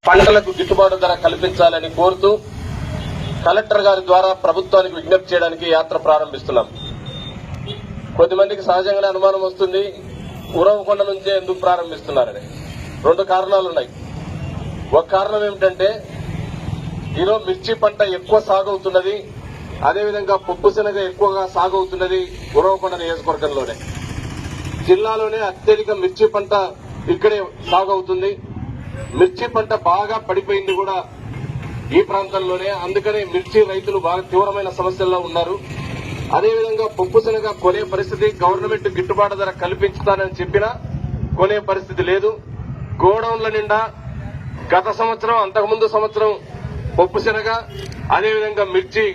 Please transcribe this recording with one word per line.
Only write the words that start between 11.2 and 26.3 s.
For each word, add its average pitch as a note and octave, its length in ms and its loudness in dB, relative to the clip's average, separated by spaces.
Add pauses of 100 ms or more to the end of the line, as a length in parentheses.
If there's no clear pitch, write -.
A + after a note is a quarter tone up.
ఎందుకు F#3 260 -4
ప్రారంభిస్తున్నారని. D3+ 760 0 (640)
రెండు F3+ 240 4
కారణాలు F#3+ 400 2
ఉన్నాయి. C3+ 180 -2 (1080)
ఒక E3 60 4 (120)
కారణం G#3 340 0
ఏమిటంటే, F#3+ 400 2 (1300)
ఈరోజు G#3+ 260 2
మిర్చి A3 340 -2
పంట G#3 180 2 (180)
ఎక్కువ G#3+ 200 4 (120)
సాగవుతున్నది, F#3+ 680 0 (720)
అదేవిధంగా G3+ 480 0 (100)
పప్పు F#3 300 2
శనగ G#3 200 0 (120)
ఎక్కువగా F#3+ 360 0 (120)
సాగవుతున్నది F#3 680 0 (380)
ఉరవకొండ F#3+ 420 2
నియోజకవర్గంలోనే. D3 760 -2 (1080)
జిల్లాలోనే A3 540 2 (100)
అత్యధిక G#3+ 400 2 (140)
మిర్చి G#3 220 2 (100)